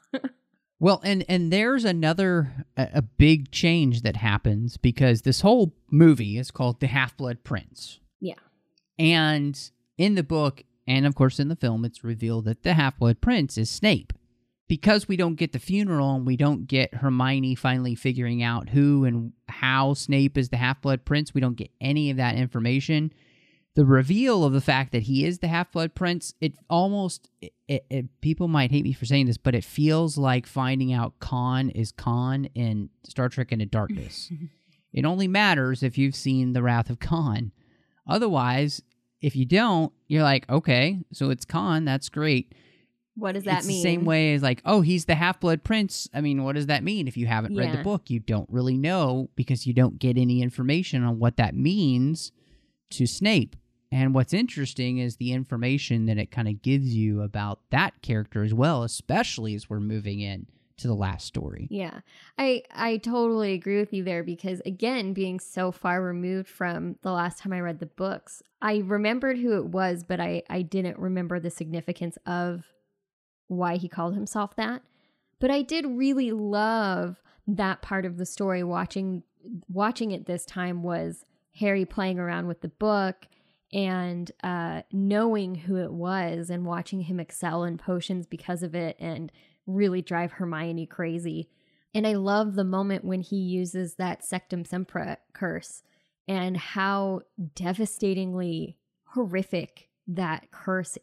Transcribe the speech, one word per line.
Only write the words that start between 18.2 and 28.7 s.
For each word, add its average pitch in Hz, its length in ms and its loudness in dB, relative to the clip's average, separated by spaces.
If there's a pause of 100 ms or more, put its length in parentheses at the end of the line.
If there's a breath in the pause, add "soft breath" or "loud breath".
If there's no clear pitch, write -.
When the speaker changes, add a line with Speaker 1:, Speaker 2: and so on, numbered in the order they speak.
Speaker 2:
out 117 280 -2
who 143 360 6
and 117 280 0 (160)
how 135 440 2
Snape 139 420 2
is 127 140 2
the 123 80 -2
Half-Blood 131 480 0
Prince, 147 260 0
we 139 100 0
don't 123 160 0
get - 120 -10 (100)
any 143 300 2
of 131 80 -2
that 120 200 2
information. 131 760 0 (640 soft breath)
The 147 100 8
reveal 175 580 6
of 139 80 6
the 139 100 4
fact 135 300 2
that 117 120 0
he 131 220 2
is 175 140 0
the 175 80 -2
Half-Blood 165 480 -2
Prince, 175 460 -2
it 151 120 0 (160)
almost, 190 600 0 (120)
it, - 120 -16 (160)
it, 139 200 -2
it, 131 320 -6
people 160 280 0
might 139 220 4